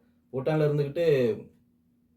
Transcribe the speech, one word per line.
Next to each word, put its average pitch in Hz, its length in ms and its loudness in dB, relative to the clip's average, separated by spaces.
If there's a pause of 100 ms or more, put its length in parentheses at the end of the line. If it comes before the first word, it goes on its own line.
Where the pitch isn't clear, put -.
(320)
பூட்டான்ல 151 320 -2
இருந்துகிட்டு, 143 720 0 (800)